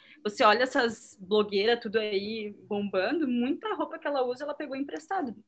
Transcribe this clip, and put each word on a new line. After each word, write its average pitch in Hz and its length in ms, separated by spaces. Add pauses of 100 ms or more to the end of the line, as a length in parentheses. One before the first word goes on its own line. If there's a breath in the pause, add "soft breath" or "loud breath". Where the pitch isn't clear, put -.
(240 loud breath)
Você 214 200
olha 220 200
essas 247 560
blogueiras, 208 600
tudo 220 180
aí 214 580 (120)
bombando, 208 600
muita 262 480
roupa 311 220
que 320 100
ela 285 160
usa, 247 200
ela 294 100
pegou 277 220
emprestado. 294 600 (120)